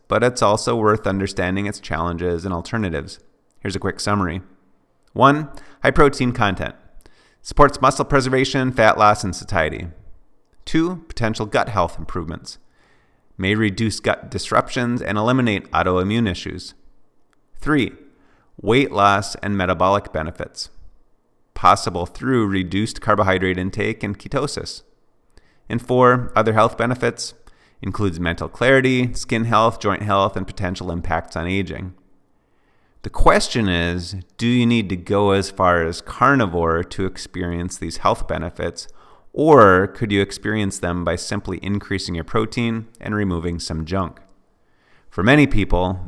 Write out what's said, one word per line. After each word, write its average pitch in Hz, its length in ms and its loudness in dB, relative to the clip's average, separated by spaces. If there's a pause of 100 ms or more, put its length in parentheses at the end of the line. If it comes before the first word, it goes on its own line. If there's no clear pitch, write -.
but 107 160 2
it's 123 160 0
also 110 340 2
worth 110 320 2
understanding 95 600 -2
its - 120 -8
challenges 85 680 -4
and 92 80 -4
alternatives. 85 680 -6 (400)
Here's 95 160 -6
a 95 40 -4
quick 95 200 -4
summary. 95 400 -2 (720)
One, 147 380 2 (320)
high 127 80 4
protein 131 420 4
content. 95 420 -2 (640)
Supports - 400 4
muscle 135 240 2
preservation, 131 680 0
fat 110 260 4
loss, 107 260 4
and 90 100 -4
satiety. 82 520 -4 (800)
Two, 165 420 -2
potential 110 380 -4
gut 113 240 0
health 95 280 -2
improvements. 82 600 -10 (800)
May 95 160 2
reduce 107 460 0
gut - 300 -2
disruptions 120 680 -2
and 104 160 -4
eliminate 113 540 0
autoimmune 92 580 0
issues. - 460 -8 (840)
Three, 139 360 0 (680)
weight 123 300 2
loss 101 460 2
and 101 200 -4
metabolic 92 560 0
benefits. - 560 -8 (840)
Possible 92 500 2
through 120 440 0
reduced 95 520 -2
carbohydrate 95 560 2
intake 101 460 -4
and 101 160 -6
ketosis. - 640 -8 (880)
And 117 100 -2
four, 123 560 4
other 110 160 2
health 110 240 2
benefits. 120 560 -2 (480)
Includes 95 400 -4
mental 82 280 -4
clarity, 127 680 2
skin 117 300 -2
health, 113 360 2
joint 101 220 -2
health, 98 340 0
and 92 100 -6
potential 92 440 -6
impacts 85 460 -4
on 82 100 -4
aging. 90 480 -4 (1080)
The 104 80 -8
question 165 580 2
is, 87 480 -2 (220)
do 117 100 -2
you 123 180 2
need 117 220 2
to 92 80 -4
go 101 340 0
as 98 220 0
far 87 340 2
as 85 140 -6
carnivore 87 840 2
to 95 240 -6
experience 90 720 -8
these 82 200 -8
health - 280 -2
benefits, 85 640 -8 (440)
or 110 540 8
could - 240 -6
you 101 100 2
experience 101 600 -2
them 87 240 -2
by 85 100 0
simply 101 480 -6
increasing 98 540 -4
your - 80 -4
protein 113 640 -2 (120)
and - 140 -6
removing 87 460 -2
some 80 260 -6
junk? 90 320 -4 (880)
For - 140 -4
many 139 240 6
people, 92 600 2